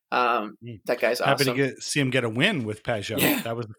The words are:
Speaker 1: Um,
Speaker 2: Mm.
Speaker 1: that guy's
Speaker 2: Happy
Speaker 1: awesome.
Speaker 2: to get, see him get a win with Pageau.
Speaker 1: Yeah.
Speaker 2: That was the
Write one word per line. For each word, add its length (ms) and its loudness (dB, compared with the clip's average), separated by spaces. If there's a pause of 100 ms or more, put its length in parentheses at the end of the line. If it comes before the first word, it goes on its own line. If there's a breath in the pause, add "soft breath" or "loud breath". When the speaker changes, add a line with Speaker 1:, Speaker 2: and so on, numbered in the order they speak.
(120)
Speaker 1:
Um, 520 0
Speaker 2:
Mm. 220 -14
Speaker 1:
that 140 0
guy's 200 2
Speaker 2:
Happy 240 2
Speaker 1:
awesome. 140 0
Speaker 2:
to 100 2
get, 160 -8
see 160 -2
him 120 2
get 120 2
a 60 -2
win 340 2
with 200 -6
Pageau. 360 -4
Speaker 1:
Yeah. 220 2
Speaker 2:
That 160 -6
was 80 -6
the 140 -14